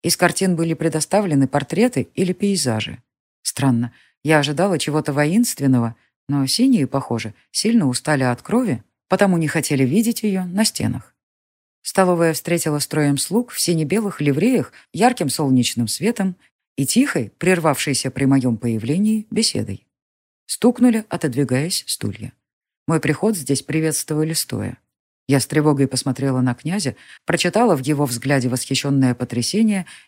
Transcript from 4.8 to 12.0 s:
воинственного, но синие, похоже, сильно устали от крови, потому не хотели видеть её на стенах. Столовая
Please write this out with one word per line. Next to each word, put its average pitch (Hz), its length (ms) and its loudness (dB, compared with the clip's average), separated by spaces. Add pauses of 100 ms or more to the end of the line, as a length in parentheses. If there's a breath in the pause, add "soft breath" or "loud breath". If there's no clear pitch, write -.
воинственного, 139 840 0 (320)
но 143 200 0
синие, 226 380 2
похоже, 117 500 -6 (160)
сильно 214 360 2
устали 131 360 0
от 123 180 0
крови, 208 420 -2 (240)
потому 190 300 2
не 160 100 0
хотели 143 380 0
видеть 214 380 0
её 190 200 0
на 185 220 0
стенах. - 500 -4 (680)
Столовая 175 500 2